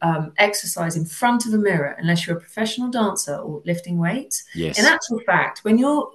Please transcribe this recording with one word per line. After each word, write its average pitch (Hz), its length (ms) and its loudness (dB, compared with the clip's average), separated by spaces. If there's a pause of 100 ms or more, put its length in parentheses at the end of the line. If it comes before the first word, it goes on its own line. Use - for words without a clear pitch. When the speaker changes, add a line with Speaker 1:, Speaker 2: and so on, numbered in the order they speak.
Speaker 1:
um, 156 360 0
exercise 190 600 0
in 160 80 -2
front 240 400 0
of 220 80 -2
a 214 60 4
mirror 160 400 0
unless 170 260 2
you're 170 120 -2
a - 20 -6
professional 220 500 -4
dancer 202 460 0
or 151 300 -8
lifting 170 340 -2
weights. 190 440 -2 (120)
Speaker 2:
Yes. 165 240 -2
Speaker 1:
In 240 60 4
actual 302 420 2
fact, 165 360 2
when 214 140 4
you're 277 380 2